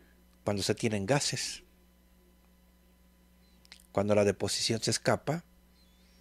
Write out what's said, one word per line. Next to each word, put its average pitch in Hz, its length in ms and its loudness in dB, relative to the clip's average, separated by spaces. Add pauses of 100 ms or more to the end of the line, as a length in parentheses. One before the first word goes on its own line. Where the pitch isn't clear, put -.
(440)
cuando 101 200 -2
se 110 120 0
tienen 107 300 -2
gases, - 580 -2 (2250)
cuando 104 240 2
la 104 100 6
deposición 101 560 0
se 120 100 -2
escapa 131 520 -2 (760)